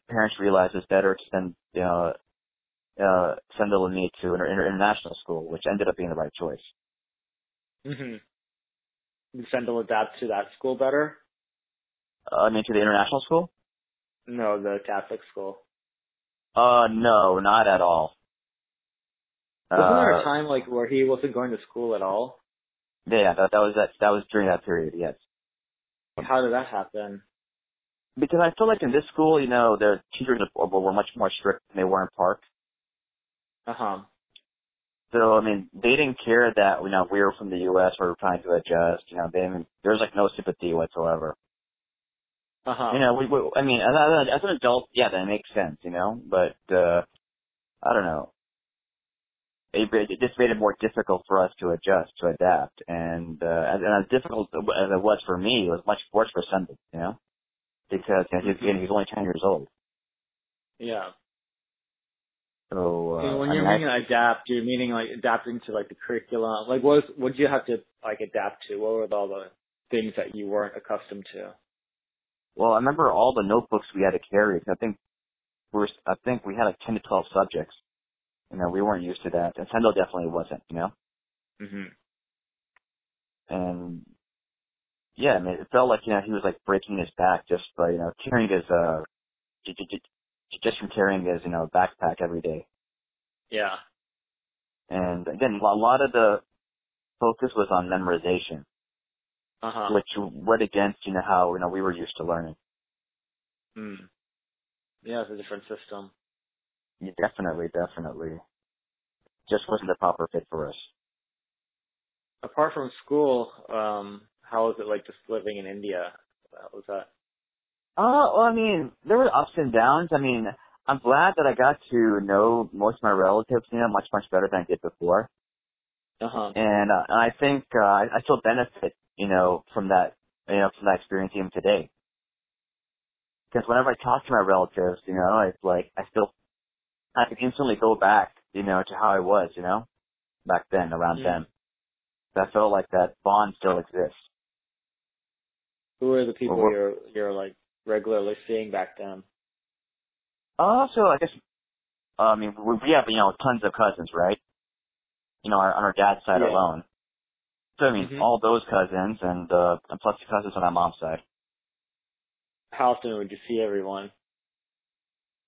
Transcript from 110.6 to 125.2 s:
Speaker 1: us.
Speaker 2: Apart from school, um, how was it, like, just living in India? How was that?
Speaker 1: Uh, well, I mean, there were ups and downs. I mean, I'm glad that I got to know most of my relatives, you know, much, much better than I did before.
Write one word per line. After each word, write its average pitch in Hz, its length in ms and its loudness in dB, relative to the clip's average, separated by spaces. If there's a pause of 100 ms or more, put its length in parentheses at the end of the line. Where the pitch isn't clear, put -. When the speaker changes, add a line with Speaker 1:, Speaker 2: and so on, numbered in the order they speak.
Speaker 1:
us. 73 60 -14 (1700)
Speaker 2:
Apart 156 300 -2
from 135 180 -8 (120)
school, 135 480 0 (180)
um, 104 520 -6 (220)
how 113 240 0
was 110 120 -2
it, 104 80 -10
like, 104 180 -4
just - 120 -20 (100)
living 104 300 -6
in 95 80 -12
India? 95 480 -8 (400)
How 95 200 -20
was 101 140 -18
that? 98 200 -10 (880)
Speaker 1:
Uh, 254 360 4
well, 214 80 6
I 226 120 6
mean, 208 380 0 (140)
there 214 120 4
were 254 180 4
ups - 220 2
and 151 160 0
downs. 139 400 4
I 143 60 2
mean, 123 280 0 (400)
I'm 135 120 0
glad 151 380 4
that 151 80 2
I 127 80 4
got 127 240 4 (140)
to 110 300 2
know 107 520 2
most 104 240 0
of - 60 -6
my 107 80 4
relatives, 101 600 2
you 117 80 -4
know, 117 100 2
much, 101 240 0
much 101 180 -2
better 98 200 2
than 95 100 0
I - 40 -4
did - 160 -4
before. 90 480 0 (880)